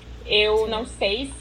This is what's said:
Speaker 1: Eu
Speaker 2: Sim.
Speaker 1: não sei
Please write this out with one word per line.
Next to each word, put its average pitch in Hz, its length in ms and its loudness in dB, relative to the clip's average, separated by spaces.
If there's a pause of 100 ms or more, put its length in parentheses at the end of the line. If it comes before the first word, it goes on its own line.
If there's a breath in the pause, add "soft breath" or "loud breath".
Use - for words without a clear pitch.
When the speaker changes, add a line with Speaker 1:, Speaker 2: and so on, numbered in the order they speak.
(260)
Speaker 1:
Eu 214 380 4
Speaker 2:
Sim. 214 60 -2
Speaker 1:
não 226 160 -2
sei 233 440 -2 (100)